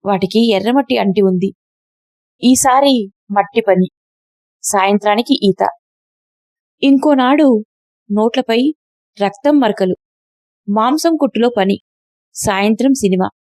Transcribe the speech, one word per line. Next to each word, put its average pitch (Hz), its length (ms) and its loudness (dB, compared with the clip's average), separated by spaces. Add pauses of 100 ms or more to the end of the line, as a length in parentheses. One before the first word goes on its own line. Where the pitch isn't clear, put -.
వాటికి 202 460 0
ఎర్రమట్టి 240 460 0
అంటి 208 260 0
ఉంది. 185 300 0 (880)
ఈసారి 254 680 2 (200)
మట్టి 202 300 -2
పని, 185 280 0 (760)
సాయంత్రానికి 208 720 -2 (140)
ఈత. 196 200 -2 (1120)
ఇంకోనాడు 269 800 2 (460)
నోట్లపై 226 640 -2 (460)
రక్తం 277 400 0
మరకలు, 202 360 -2 (720)
మాంసం 262 480 0
కొట్టులో 240 400 -2
పని, 196 240 -2 (540)
సాయంత్రం 214 600 0
సినిమా. 190 340 -2 (120)